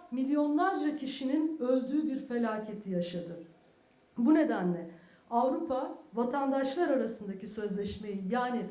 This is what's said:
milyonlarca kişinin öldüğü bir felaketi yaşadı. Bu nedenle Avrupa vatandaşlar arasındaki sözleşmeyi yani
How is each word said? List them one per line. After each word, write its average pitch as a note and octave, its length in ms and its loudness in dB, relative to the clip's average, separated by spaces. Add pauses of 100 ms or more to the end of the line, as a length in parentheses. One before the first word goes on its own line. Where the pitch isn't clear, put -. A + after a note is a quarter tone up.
(120)
milyonlarca D4 840 2
kişinin C#4 640 0
öldüğü C4 480 2
bir C4 100 -2
felaketi G#3+ 760 -4
yaşadı. F3 480 -4 (760)
Bu A#3+ 160 6
nedenle G3 560 2 (420)
Avrupa C4 680 0 (160)
vatandaşlar C4+ 760 0
arasındaki A3 580 -2
sözleşmeyi G3+ 840 -4
yani A#3+ 420 0